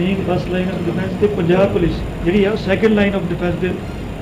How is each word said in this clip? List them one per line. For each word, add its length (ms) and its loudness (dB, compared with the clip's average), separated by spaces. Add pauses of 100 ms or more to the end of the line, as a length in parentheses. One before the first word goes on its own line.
being 160 0
first 380 -2
line 180 -2
of 180 -2
defense 300 -4
ਤੇ 60 6
ਪੰਜਾਬ 460 2
ਪੁਲਿਸ 520 -2
ਜਿਹੜੀ 200 4
ਹੈ 60 2
ਉਹ 60 0
second 360 2
line 220 2
of 60 -2
defense 400 -2
ਦੇ 100 0 (520)